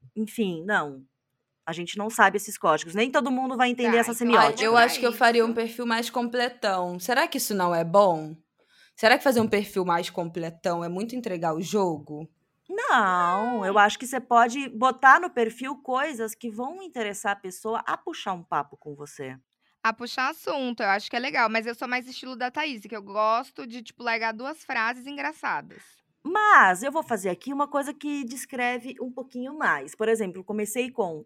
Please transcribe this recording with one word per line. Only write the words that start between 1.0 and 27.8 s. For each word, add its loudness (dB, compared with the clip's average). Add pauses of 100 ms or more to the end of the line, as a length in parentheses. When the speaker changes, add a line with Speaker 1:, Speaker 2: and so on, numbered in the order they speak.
Speaker 1:
A -8
gente -8
não -4
sabe 6
esses -8
códigos. 2
Nem 0
todo 2
mundo -2
vai 4
entender 2
Speaker 2:
Tá, 6
Speaker 1:
essa 2
Speaker 2:
então -4
Speaker 1:
semiótica. 4
Speaker 3:
Ai, 2
eu 6
acho 6
que 0
eu 4
Speaker 2:
Isso. -6
Speaker 3:
faria 6
um 0
perfil -4
mais -2
completão. -2
Será 2
que -4
isso -4
não 2
é 2
bom? 4 (600)
Será 6
que -2
fazer 4
um 2
perfil -2
mais 0
completão -6
é -6
muito -6
entregar -4
o -4
jogo? -2 (400)
Speaker 1:
Não, 0
eu 2
acho 6
que -10
você -6
pode 2
botar 6
no -6
perfil -4
coisas -4
que -10
vão -10
interessar -6
a -8
pessoa -8
a -4
puxar -8
um -8
papo -6
com -14
você. -12 (460)
Speaker 2:
A 0
puxar -6
assunto, -6
eu 0
acho 0
que -4
é 0
legal, 0
mas -2
eu -8
sou -10
mais -4
estilo -14
da -4
Thaís, -8
que -12
eu -10
gosto -2
de, -12
tipo, -20
largar -2
duas -10
frases -4
engraçadas. -8 (460)
Speaker 1:
Mas 6
eu -2
vou -2
fazer -2
aqui -6
uma -2
coisa -4